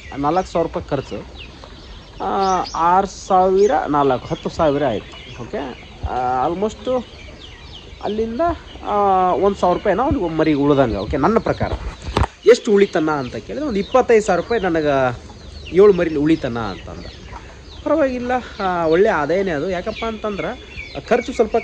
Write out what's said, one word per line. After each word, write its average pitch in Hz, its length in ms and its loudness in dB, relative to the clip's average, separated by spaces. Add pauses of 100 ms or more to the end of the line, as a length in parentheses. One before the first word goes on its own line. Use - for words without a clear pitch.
(180)
ನಾಲ್ಕು 165 340 0
ಸಾವಿರ 165 160 0
ರೂಪಾಯಿ - 220 -8
ಖರ್ಚು, 110 360 -6 (1000)
ಆ, 190 400 0 (120)
ಆರು 180 320 4
ಸಾವಿರ, 190 640 4 (180)
ನಾಲ್ಕು, 139 380 2
ಹತ್ತು - 220 -6
ಸಾವಿರ 147 360 2
ಆಯ್ತು. - 580 -6
ಓಕೆ, 104 140 -8 (500)
ಆ, 127 400 0
almost 214 580 -2 (1000)
ಅಲ್ಲಿಂದ, 226 380 -4 (420)
ಆ, - 120 -2 (380)
ಒಂದು 190 220 2
ಸಾವಿರ 185 220 2
ರೂಪಾಯಿ 202 160 0
ಏನೋ 214 100 0
ಅವ್ನಿಗೆ 220 260 0
ಮರಿ 156 240 2
ಉಳ್ದಂಗೆ. 139 440 4
ಓಕೆ, 98 200 -4
ನನ್ನ 185 200 2
ಪ್ರಕಾರ 107 340 -2 (720)
ಎಷ್ಟು 233 260 6
ಉಳಿತನ 196 380 4
ಅಂತ 127 260 -2
ಕೇಳಿದ್ರೆ 240 320 -6
ಒಂದು 202 120 -2
ಇಪ್ಪತ್ತೈದು 240 440 4
ಸಾವಿರ 180 180 2
ರೂಪಾಯಿ 226 200 -2
ನನಗೆ 147 560 2 (580)
ಏಳು 202 180 8
ಮರಿ 170 220 0
ಉಳಿತನ 143 420 0
ಅಂತಂದ. 90 480 -8 (760)
"ಪರವಾಗಿಲ್ಲ, 269 480 0 (280)
ಆ, 180 260 0
ಒಳ್ಳೆ 175 240 6
ಆದಾಯನೇ 175 420 0
ಅದು. 151 180 -2
ಯಾಕಪ್ಪ 190 360 -6
ಅಂತಂದ್ರೆ 214 540 -6 (500)
ಖರ್ಚು 240 240 0
ಸ್ವಲ್ಪ 220 300 0